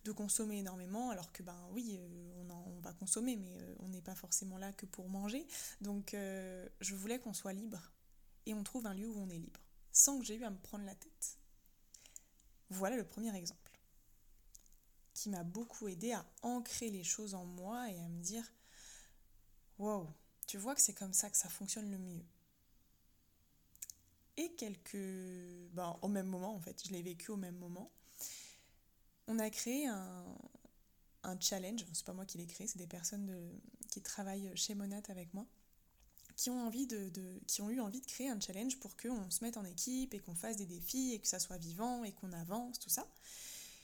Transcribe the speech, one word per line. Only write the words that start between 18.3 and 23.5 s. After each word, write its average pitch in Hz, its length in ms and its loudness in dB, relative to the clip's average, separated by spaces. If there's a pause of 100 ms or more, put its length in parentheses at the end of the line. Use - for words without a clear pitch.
Wow, 202 320 2 (360)
tu - 120 -4
vois 233 180 0
que - 60 8
c'est - 120 10
comme 190 200 -4
ça 202 160 6
que - 80 4
ça - 100 6
fonctionne 202 420 -2
le 196 100 0
mieux. » 175 260 -4 (2000)